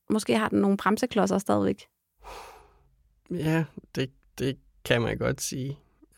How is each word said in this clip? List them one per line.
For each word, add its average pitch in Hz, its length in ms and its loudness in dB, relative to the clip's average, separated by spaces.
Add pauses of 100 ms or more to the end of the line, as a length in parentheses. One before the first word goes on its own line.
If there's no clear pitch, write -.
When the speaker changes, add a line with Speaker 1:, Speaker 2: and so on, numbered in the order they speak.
Speaker 1:
måske 220 280 2
har 214 120 0
den 202 120 2
nogle 196 160 4
bremseklodser 196 600 2
stadigvæk. 202 500 0 (1400)
Speaker 2:
Ja, 160 340 0 (300)
det, 135 160 -4 (260)
det 135 200 -4 (280)
kan 120 160 4
man 107 160 -2
godt 120 240 -2
sige. 135 380 -8 (380)